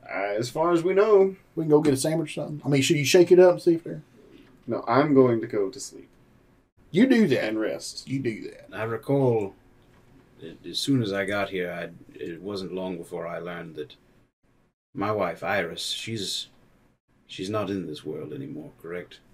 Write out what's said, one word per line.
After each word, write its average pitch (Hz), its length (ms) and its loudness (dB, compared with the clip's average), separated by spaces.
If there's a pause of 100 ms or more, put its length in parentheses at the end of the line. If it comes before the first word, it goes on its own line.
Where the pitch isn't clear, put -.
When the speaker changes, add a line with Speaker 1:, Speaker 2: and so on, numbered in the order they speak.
(100)
Speaker 1:
Uh, 101 280 -4
as 120 100 -4
far 165 240 0
as 165 100 2
we 185 120 0
know. 196 420 6 (180)
Speaker 2:
We 160 100 -2
can 156 60 0
go 147 120 8
get 151 100 2
a 131 60 2
sandwich 160 320 -2
or 156 120 -8
something. 151 220 -10
I 127 40 -4
mean, 139 120 4
should 156 160 4
you 143 80 0
shake 175 260 6
it 180 80 10
up 180 140 10
and 175 100 -2
see 170 120 4
if 160 100 -6
they're 156 160 -10 (680)
Speaker 1:
No, 117 220 -4
I'm 143 240 4
going 123 300 2
to 113 40 -8
go 104 220 -2
to 95 100 -14
sleep. - 300 -16 (840)
Speaker 2:
You 202 160 6
do 233 220 6
that. 117 160 2
Speaker 1:
And 110 160 -2
rest. - 480 -6
Speaker 2:
You 135 120 -4
do 104 200 -4 (100)
that. - 240 -20
Speaker 3:
I 110 100 -6
recall 113 720 0 (840)
that - 260 -18
as 85 120 -8
soon 135 240 0
as 98 100 -2
I 98 140 -2
got 98 240 -2
here, 87 200 -6
I, 87 200 -10 (280)
it 85 220 -10
wasn't 95 340 -8
long 92 220 -6
before 85 300 -10
I 85 120 -8
learned 85 380 -12
that 76 200 -12 (960)
my 104 180 -4
wife, 92 320 -4
Iris, 87 440 -4
she's, - 600 -8 (800)
she's 95 240 -10
not 107 180 -4
in 95 180 -4
this 76 180 -12
world 76 280 -10
anymore, 151 380 -12 (100)
correct? - 380 -12 (160)